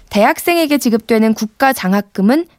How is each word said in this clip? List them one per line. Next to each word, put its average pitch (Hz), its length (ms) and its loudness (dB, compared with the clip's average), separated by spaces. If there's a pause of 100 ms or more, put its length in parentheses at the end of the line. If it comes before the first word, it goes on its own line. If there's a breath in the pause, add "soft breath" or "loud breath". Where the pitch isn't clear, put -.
대학생에게 294 720 0
지급되는 220 560 0
국가 262 380 -2
장학금은 202 760 -2 (120)